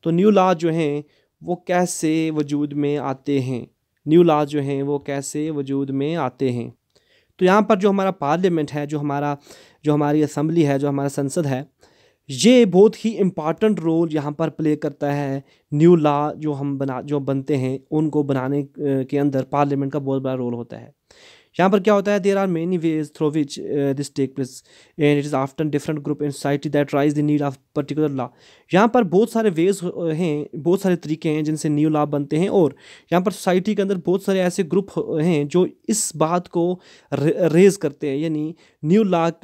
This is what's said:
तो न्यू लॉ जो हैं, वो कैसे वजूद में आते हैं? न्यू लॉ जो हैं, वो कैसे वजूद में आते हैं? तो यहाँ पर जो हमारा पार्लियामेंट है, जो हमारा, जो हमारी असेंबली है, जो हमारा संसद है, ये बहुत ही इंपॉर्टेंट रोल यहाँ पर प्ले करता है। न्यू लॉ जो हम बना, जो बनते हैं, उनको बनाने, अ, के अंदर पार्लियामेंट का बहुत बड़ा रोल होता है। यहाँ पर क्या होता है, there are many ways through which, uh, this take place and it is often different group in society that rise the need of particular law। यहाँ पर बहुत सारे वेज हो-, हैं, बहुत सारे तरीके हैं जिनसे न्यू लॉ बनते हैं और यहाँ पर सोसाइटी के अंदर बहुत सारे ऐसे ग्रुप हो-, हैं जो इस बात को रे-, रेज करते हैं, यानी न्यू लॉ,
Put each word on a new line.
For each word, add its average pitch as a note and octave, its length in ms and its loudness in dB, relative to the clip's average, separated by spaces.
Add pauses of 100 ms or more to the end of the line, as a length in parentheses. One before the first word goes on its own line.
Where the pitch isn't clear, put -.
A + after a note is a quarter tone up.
तो E3 80 -2
न्यू F3+ 200 4
लॉ F#3+ 240 4
जो E3 160 -2
हैं, D3 340 -2 (380)
वो F3 240 -6
कैसे E3 640 0
वजूद D3 420 -2
में C#3+ 240 -2
आते C#3 440 -2
हैं? B2+ 280 -6 (400)
न्यू E3+ 140 8
लॉ D3+ 220 4
जो D3 160 -4
हैं, C#3 220 -4
वो C#3+ 160 -4
कैसे C#3+ 520 -6
वजूद C#3 400 -4
में C#3 240 -2
आते C3 360 -2
हैं? A#2+ 240 -8 (640)
तो F#3 60 0
यहाँ G3 180 4
पर G#3+ 160 2
जो G3+ 100 2
हमारा G3 220 2
पार्लियामेंट E3 600 -2
है, D3 140 -6
जो D3 120 -6
हमारा, C#3+ 400 -4 (460)
जो D3 100 2
हमारी D3 280 2
असेंबली D#3 400 0
है, C#3 160 2
जो C#3+ 100 -2
हमारा C#3 200 -2
संसद C#3+ 380 -4
है, C3+ 240 -4 (600)
ये A3+ 360 6
बहुत G3 380 4
ही A3 60 0
इंपॉर्टेंट F#3 680 -2
रोल E3 320 0
यहाँ D3 200 -4
पर E3 160 -2
प्ले D#3 280 -2
करता D3 360 -4
है। C#3 320 -4 (300)
न्यू E3+ 220 8
लॉ D3 360 2
जो D3+ 200 -6
हम C#3 260 -4
बना, C3 220 -4
जो D3 200 -4
बनते C3+ 360 -4
हैं, C3 240 -4 (100)
उनको D#3 320 0
बनाने, C#3 400 -2
अ, C#3 60 -8 (120)
के C#3 380 -2
अंदर C#3 240 0
पार्लियामेंट C#3 500 0
का D3+ 60 -4
बहुत C3+ 240 -2
बड़ा C3 120 -4
रोल A#2+ 200 -4
होता A#2 220 -10
है। A#2 160 -18 (680)
यहाँ F#3 100 4
पर G3+ 100 2
क्या G#3 140 4
होता G3+ 180 0
है, G3+ 80 0
there G3 260 0
are F3+ 100 -2
many E3+ 280 -2
ways D#3 280 -2
through D3+ 240 -2
which, C#3+ 220 -2
uh, C#3 420 -2
this C#3 160 -8
take C3+ 220 0
place B2+ 240 -8 (380)
and D3 220 4
it D3 80 -6
is D3+ 40 -6
often C#3 400 -2
different D3 340 -4
group D3 140 -4
in C#3+ 140 -4
society C#3+ 340 -2
that C#3+ 240 0
rise D3 200 2
the D3 100 0
need D3 260 0
of C3 40 -12 (240)
particular D3+ 360 -2
law। B2+ 140 -4 (460)
यहाँ G#3 140 6
पर A#3+ 160 2
बहुत F#3+ 260 2
सारे A3 200 0
वेज F3+ 340 0
हो-, E3+ 280 -4
हैं, D3+ 340 -2 (100)
बहुत E3+ 240 0
सारे F#3 160 2
तरीके D#3+ 320 -4
हैं D#3 160 0
जिनसे D#3 240 -2
न्यू D3+ 200 2
लॉ D3+ 180 2
बनते C#3+ 300 -4
हैं F3 120 0
और E3 260 4 (380)
यहाँ F3+ 120 2
पर G#3 60 2
सोसाइटी F#3 440 0
के G3+ 80 0
अंदर G3 140 0
बहुत F3+ 260 -2
सारे F#3+ 180 0
ऐसे F3+ 240 0
ग्रुप F#3 320 -2
हो-, D#3 260 -2
हैं D3+ 260 0
जो F3 200 2 (200)
इस - 280 -2
बात E3 320 0
को F3+ 320 -2 (320)
रे-, D3 400 0
रेज F#3 240 6
करते D3 340 -6
हैं, C3+ 60 -4
यानी D#3 380 -4 (300)
न्यू F#3+ 180 4
लॉ, E3+ 280 2 (140)